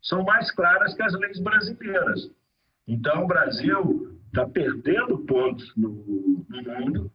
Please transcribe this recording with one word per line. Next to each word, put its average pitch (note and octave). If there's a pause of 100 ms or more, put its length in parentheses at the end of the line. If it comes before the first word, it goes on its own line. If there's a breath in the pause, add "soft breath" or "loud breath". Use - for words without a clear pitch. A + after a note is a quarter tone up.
são -
mais -
claras -
que -
as G3
leis F#3+
brasileiras. G3+ (560)
Então, A#2+
o F3+
Brasil - (140)
tá -
perdendo G#3+
pontos -
no, G2+
no B2
mundo. A#2+